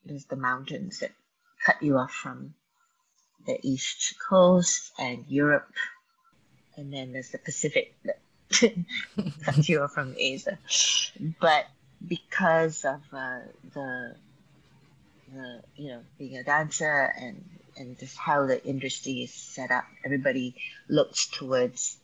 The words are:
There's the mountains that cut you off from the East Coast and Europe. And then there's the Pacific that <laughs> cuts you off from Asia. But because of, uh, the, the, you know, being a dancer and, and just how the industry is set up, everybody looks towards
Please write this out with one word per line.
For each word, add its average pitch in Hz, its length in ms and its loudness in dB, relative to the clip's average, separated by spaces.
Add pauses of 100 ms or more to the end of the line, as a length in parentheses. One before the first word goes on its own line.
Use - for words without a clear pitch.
There's 143 200 -12
the 135 120 -10
mountains 135 640 -4
that - 120 -8 (520)
cut - 180 4
you 143 160 4
off 123 140 0
from 135 420 -12 (920)
the 131 160 -2
East - 520 -2 (140)
Coast 180 720 6
and 123 300 -6
Europe. 143 440 4 (1040)
And 139 160 -12
then 131 200 -8
there's 127 180 -10
the - 80 -8
Pacific - 560 -2 (100)
that - 140 -4 (320)
<laughs> - 920 0
cuts 147 240 4
you 151 140 4
off 143 100 -2
from 135 260 -4
Asia. 135 400 -2 (840)
But 156 260 4 (400)
because 165 760 2
of, 139 160 0 (120)
uh, 131 280 -8 (340)
the, 127 420 -8 (1160)
the, 127 300 -14 (140)
you 147 140 -12
know, 120 100 -14 (180)
being 135 200 -12
a 123 60 -10
dancer 147 720 2
and, 120 280 -12 (320)
and 127 220 -14
just - 180 -16
how 147 300 2
the 131 200 0
industry 131 560 -6
is 123 100 -12
set - 380 -10
up, 127 140 2 (200)
everybody 131 520 -2 (320)
looks - 400 2
towards 127 760 -2